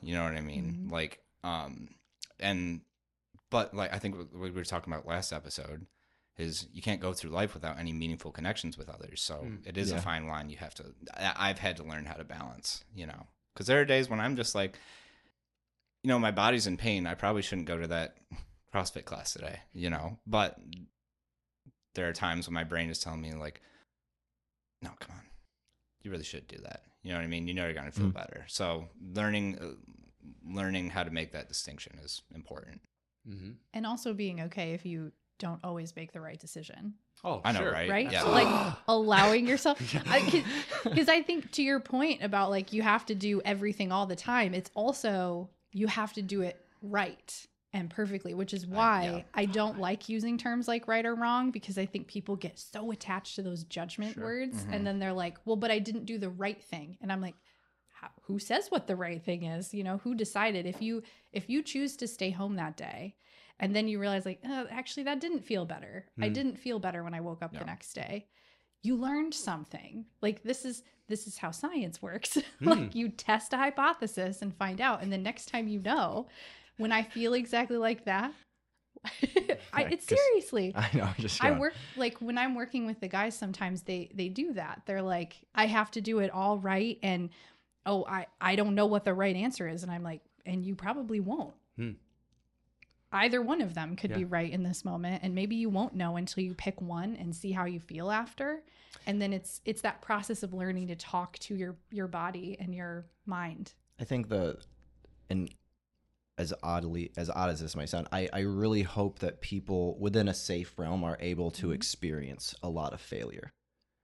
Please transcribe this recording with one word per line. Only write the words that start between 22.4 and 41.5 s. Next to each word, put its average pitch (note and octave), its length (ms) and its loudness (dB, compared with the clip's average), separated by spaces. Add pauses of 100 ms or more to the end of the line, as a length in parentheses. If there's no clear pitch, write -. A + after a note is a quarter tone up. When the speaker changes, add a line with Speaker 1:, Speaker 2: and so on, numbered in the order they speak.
Speaker 1:
when E2+ 60 -6
my E2 120 0
brain E2 260 -2
is D#2+ 80 -4
telling D#2+ 220 -6
me, D#2+ 120 -6
like, D2+ 280 -8 (1200)
"No, - 160 -10
come - 160 -14
on, - 80 -18 (800)
you G2+ 80 -6
really D#2+ 120 -4
should - 240 -10
do - 120 -16
that." - 240 -14 (180)
You F2+ 120 -6
know F2 40 -2
what E2+ 60 -2
I E2 40 -4
mean? E2+ 200 -2
You F2+ 80 -2
know F2+ 100 0
you're E2 80 0
gonna D2 180 -8
feel G2+ 200 2
Speaker 4:
Mm. - 20 0
Speaker 1:
better. - 340 -10
So E2+ 420 -2 (120)
learning, G2+ 560 0
uh, D#2+ 160 -10 (720)
learning F#2+ 460 0
how F2+ 120 0
to E2 60 -4
make D#2+ 220 -4
that D#2 160 -8
distinction - 560 -10
is - 180 -10 (140)
important. D#2 460 -14 (460)
Speaker 3:
Mm-hmm. G2 260 -12 (200)
Speaker 2:
And A3 140 -4
also A#3 260 -4
being F#3+ 280 -4
okay E3 340 -4
if E3+ 100 -6
you D#3+ 260 -6 (280)
don't E3+ 240 -6
always E3+ 320 -6
make E3 180 -12
the E3 80 -12
right D#3+ 180 -12
decision. E3 560 -10 (280)
Speaker 3:
Oh, C3 220 0
Speaker 1:
I A2+ 60 4
know, G#2 80 4
Speaker 3:
sure. A#2+ 120 2
Speaker 1:
right? E2+ 180 2
Speaker 2:
Right? G#3+ 220 2
Speaker 1:
Yeah. F#2 120 4
Speaker 2:
So, - 80 6
like, G3+ 500 6
Speaker 3:
<gasps> - 60 -10
Speaker 2:
allowing A3 600 8
yourself. C#4+ 340 4
Speaker 3:
<laughs> B2 120 -2
Yeah. D3+ 140 2
Speaker 2:
I, B3+ 120 8 (640)
'cause, G3+ 120 0
'cause D#4 140 6
I E4 120 8
think E4 300 -2